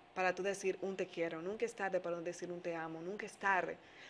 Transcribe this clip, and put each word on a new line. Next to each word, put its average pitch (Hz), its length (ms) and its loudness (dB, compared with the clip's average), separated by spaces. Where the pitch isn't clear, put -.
para 185 200 4
tú 185 100 -2
decir 190 380 2
un 190 140 0
"te 185 120 0
quiero", 165 340 -2
nunca 214 240 -2
es 226 100 -2
tarde 190 240 2
para 175 220 -2
decir 175 300 -4
un 175 100 -6
"te 170 140 -2
amo", 160 260 -4
nunca 208 240 -6
es 190 80 -10
tarde 175 420 4